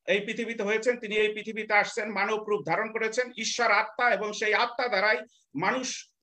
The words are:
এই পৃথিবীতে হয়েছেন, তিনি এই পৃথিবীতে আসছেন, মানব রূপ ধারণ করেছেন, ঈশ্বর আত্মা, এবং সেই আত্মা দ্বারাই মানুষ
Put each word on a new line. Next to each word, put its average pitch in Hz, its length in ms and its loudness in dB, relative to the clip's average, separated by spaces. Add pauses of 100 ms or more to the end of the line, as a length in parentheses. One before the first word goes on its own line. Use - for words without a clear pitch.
এই 196 140 4
পৃথিবীতে 220 420 -4
হয়েছেন, 220 360 0
তিনি 220 180 -4
এই 214 180 2
পৃথিবীতে 214 400 -4
আসছেন, 214 380 0
মানব 208 360 -2
রূপ 202 180 0
ধারণ 208 260 0
করেছেন, 226 440 -2
ঈশ্বর 220 340 0
আত্মা, 220 400 2
এবং 208 220 0
সেই 214 220 0
আত্মা 240 340 0
দ্বারাই 214 300 4 (360)
মানুষ 240 560 -2 (120)